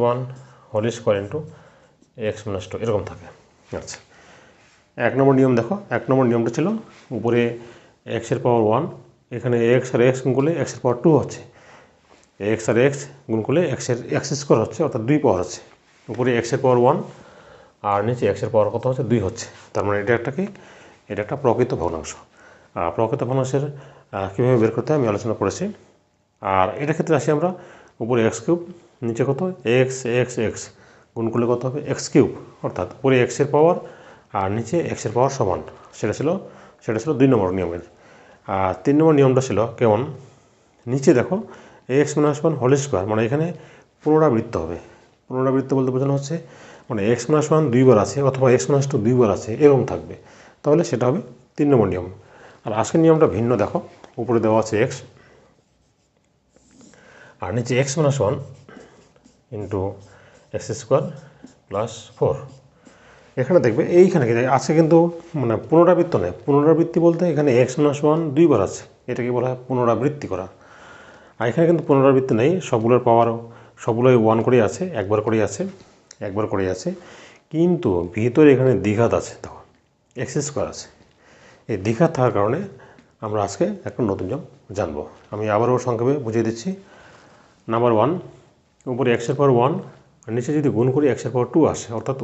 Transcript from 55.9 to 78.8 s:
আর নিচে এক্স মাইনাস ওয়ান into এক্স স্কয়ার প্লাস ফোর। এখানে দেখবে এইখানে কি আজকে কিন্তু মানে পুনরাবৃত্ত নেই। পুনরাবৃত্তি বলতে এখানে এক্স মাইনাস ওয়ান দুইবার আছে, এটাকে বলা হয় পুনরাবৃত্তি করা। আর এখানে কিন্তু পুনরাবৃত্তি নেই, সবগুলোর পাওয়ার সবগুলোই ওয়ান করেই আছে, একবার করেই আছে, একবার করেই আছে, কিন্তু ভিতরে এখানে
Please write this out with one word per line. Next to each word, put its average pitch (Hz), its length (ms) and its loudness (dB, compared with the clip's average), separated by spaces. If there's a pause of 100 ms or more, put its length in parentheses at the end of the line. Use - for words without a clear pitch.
আর 90 140 -6
নিচে 120 160 -2 (100)
এক্স 139 160 -2
মাইনাস 147 220 2
ওয়ান 107 140 2 (1200)
into 101 260 -6 (720)
এক্স - 120 -10 (120)
স্কয়ার 143 220 0 (640)
প্লাস 107 240 -6 (240)
ফোর। 101 180 0 (1040)
এখানে 170 300 2
দেখবে 117 160 2 (160)
এইখানে 175 280 6
কি 113 60 2 (240)
আজকে 143 220 0
কিন্তু 160 200 6 (420)
মানে 117 140 0 (140)
পুনরাবৃত্ত 170 540 4
নেই। 90 100 -4 (120)
পুনরাবৃত্তি 151 600 2
বলতে 170 160 2 (100)
এখানে 147 180 0 (120)
এক্স - 160 0
মাইনাস 143 260 2
ওয়ান 156 140 4 (180)
দুইবার 151 300 6
আছে, - 160 -10 (280)
এটাকে 120 260 -4
বলা 123 120 0
হয় 127 180 -4
পুনরাবৃত্তি 120 640 -2
করা। 92 140 -8 (920)
আর 113 120 -4
এখানে 165 200 0
কিন্তু 170 180 2
পুনরাবৃত্তি 135 520 4
নেই, 139 100 2 (180)
সবগুলোর 117 400 2
পাওয়ার 117 200 6 (560)
সবগুলোই 120 400 4
ওয়ান 110 220 4
করেই 120 220 4
আছে, - 140 -6 (180)
একবার 104 260 0
করেই 110 220 0
আছে, - 140 -8 (640)
একবার 104 260 -4
করেই 95 220 -2
আছে, - 140 -8 (640)
কিন্তু 165 380 0 (240)
ভিতরে 123 400 4
এখানে 131 180 4 (120)